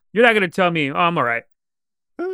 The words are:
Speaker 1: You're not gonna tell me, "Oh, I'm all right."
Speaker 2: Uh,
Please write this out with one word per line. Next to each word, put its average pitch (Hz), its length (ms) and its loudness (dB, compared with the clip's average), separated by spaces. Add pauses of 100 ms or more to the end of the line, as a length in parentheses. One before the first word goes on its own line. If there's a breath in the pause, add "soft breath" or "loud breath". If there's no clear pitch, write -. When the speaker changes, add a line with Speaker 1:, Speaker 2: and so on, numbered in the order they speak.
(120)
Speaker 1:
You're 214 140 4
not 226 80 4
gonna 190 140 0
tell 180 220 0
me, 151 200 -2
"Oh, 147 60 -6
I'm 175 200 0
all 139 80 0
right." 117 200 -4 (760)
Speaker 2:
Uh, 339 140 -6